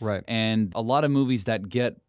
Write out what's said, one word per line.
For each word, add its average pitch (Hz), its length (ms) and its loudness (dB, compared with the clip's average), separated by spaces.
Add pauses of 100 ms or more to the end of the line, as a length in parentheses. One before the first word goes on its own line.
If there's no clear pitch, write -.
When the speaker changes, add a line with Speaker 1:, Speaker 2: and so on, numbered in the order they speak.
Speaker 1:
Right. 104 260 -2
Speaker 2:
And 110 480 0
a 113 80 -2
lot 135 220 2
of 143 80 2
movies 127 320 2
that 104 240 -2
get 120 400 -2